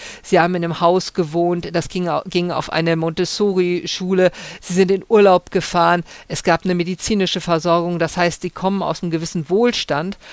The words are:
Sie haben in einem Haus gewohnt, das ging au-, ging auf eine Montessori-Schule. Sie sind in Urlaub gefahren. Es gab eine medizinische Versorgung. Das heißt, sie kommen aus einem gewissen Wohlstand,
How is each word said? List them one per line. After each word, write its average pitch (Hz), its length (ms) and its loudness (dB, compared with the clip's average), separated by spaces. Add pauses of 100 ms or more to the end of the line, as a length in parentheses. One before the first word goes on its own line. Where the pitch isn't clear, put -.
(220)
Sie 185 160 2
haben 175 160 2
in 170 80 -2
einem 170 160 -4
Haus 180 360 2
gewohnt, 170 600 -2
das 165 140 -2
ging 180 200 -4
au-, 151 180 -2
ging 180 260 -2
auf - 180 -4
eine 165 240 0
Montessori-Schule. 180 1400 0 (300)
Sie - 140 -6
sind 185 180 4
in 190 160 -2
Urlaub 202 420 6
gefahren. 170 540 2 (240)
Es - 160 -8
gab 170 200 2
eine 180 120 0
medizinische 180 640 -2
Versorgung. 170 580 0
Das 165 180 -2
heißt, 175 260 -2
sie 180 80 -6
kommen 190 340 -2
aus 160 180 -4
einem 175 80 -4
gewissen 165 400 -4
Wohlstand, 190 680 0 (160)